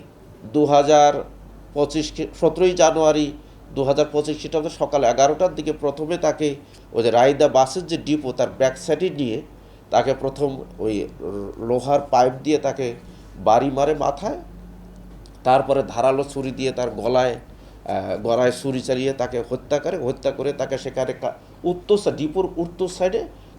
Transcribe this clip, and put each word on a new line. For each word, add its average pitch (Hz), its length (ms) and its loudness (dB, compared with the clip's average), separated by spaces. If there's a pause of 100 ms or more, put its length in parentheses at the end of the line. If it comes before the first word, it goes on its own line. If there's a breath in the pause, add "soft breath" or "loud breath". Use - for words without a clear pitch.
(540)
দু 147 120 4
হাজার 147 480 6 (600)
পঁচিশ 147 380 -2
খি-, - 160 -8 (140)
সতেরোই 175 300 4
জানুয়ারি 156 600 4 (440 loud breath)
দু 139 80 0
হাজার 139 280 2
পঁচিশ 151 260 -2
খ্রিস্টাব্দে 156 320 -4
সকাল 143 340 0
এগারোটার 143 520 4
দিকে 151 180 -4
প্রথমে 151 440 -4
তাকে 151 380 -2 (380 loud breath)
ওই 113 100 2
যে 113 80 2
রায়দা 135 360 6
বাসের 135 400 2
যে 160 100 -4
ডিপো, 143 340 -4
তার 123 160 0 (100)
ব্যাক 131 200 0
সাইডে 151 320 -2
নিয়ে 143 320 -4 (480 soft breath)
তাকে 123 240 2
প্রথম 135 500 -4 (160)
ওই 104 280 -2 (500)
লোহার 123 440 0
পাইপ 127 320 2 (100)
দিয়ে 147 140 2
তাকে 131 380 -4 (420 loud breath)
বাড়ি 117 340 4
মারে 143 240 0
মাথায়, 185 440 -4 (1040)
তারপরে 135 440 2
ধারালো 135 360 0
ছুরি 135 280 -6
দিয়ে 131 200 -2
তার 123 180 -4
গলায়, 120 460 0 (500 loud breath)
আহ, 95 380 -4
গলায় 120 280 2
ছুরি 127 300 -6
চালিয়ে 131 320 -2
তাকে 123 360 -4
হত্যা 147 300 -4
করে। 180 180 -4
হত্যা 131 340 -4
করে 135 220 -4
তাকে 135 240 -6
সেখানে 127 360 -6
কা-, 123 200 -6 (300 loud breath)
উত্তর 180 340 0
সা-, - 140 0
ডিপোর 156 460 -4
উত্তর 170 300 -4
সাইডে 185 380 -2 (340 loud breath)